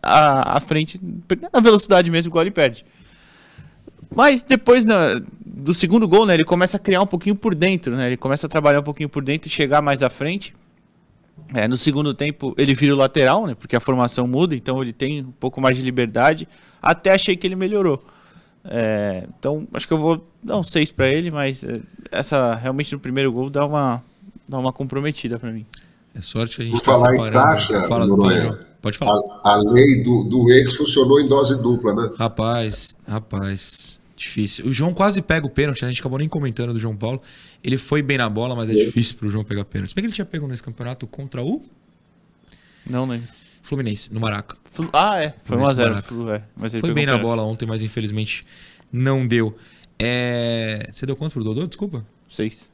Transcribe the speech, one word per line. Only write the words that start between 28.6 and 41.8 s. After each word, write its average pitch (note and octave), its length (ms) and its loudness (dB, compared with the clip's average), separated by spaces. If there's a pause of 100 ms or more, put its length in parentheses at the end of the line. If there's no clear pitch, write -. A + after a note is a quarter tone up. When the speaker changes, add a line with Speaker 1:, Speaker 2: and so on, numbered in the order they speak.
Speaker 2:
Pode G#2 160 -4
falar. G#2 220 2 (240)
Speaker 3:
a, G#2 80 6
a G#2 40 6 (160)
lei C3 300 8
do, A#2 220 2
do A#2+ 260 4
ex C3 260 8
funcionou C#3+ 440 4
em C#3 80 2
dose C3+ 340 4
dupla, A#2 320 0
né? A2+ 240 -2
Speaker 2:
Rapaz, A2+ 800 -4 (100)
rapaz. G2 920 -8 (200)
Difícil. - 480 -6
O C3+ 60 -2
João D3 200 -2
quase G3 300 0
pega D#3+ 240 -2
o B2+ 40 -6
pênalti, D3 340 -2
a B2 40 -4
gente B2+ 120 -6
acabou C3 180 -6
nem D3+ 100 -4
comentando B2 440 -4
do A#2 80 -4
João A2 160 -6
Paulo. A#2 260 -6 (400)
Ele B2+ 160 -2
foi D3 240 -2
bem C3+ 160 -2
na A#2+ 100 0
bola, A#2 280 -4
mas A2+ 120 -4
é A2 40 -2
Speaker 3:
Foi. G#2+ 140 4
Speaker 2:
difícil A#2 300 0
pro G#2+ 120 -6
João G#2+ 160 -4
pegar G2+ 200 -6
pênalti. G2 260 -8
Se - 40 -16
bem F#3+ 80 -4
que A3+ 60 -4
ele G#3+ 60 -8
tinha G3+ 100 -8
pego D3+ 240 -8
nesse B2+ 120 -10
campeonato B2 460 -12
contra B2+ 340 -12
o F#3+ 220 -4 (1200)